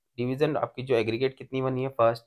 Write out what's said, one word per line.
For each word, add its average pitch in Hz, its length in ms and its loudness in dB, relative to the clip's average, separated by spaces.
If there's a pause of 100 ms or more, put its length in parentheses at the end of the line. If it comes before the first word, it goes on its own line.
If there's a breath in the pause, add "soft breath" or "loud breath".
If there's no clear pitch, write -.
(180)
डिवीज़न 131 400 0
आपकी - 260 -6
जो 131 120 2
एग्रीगेट 117 420 0
कितनी 131 240 -6
बनी 131 220 -2
है, 135 80 -4
फर्स्ट, 117 360 2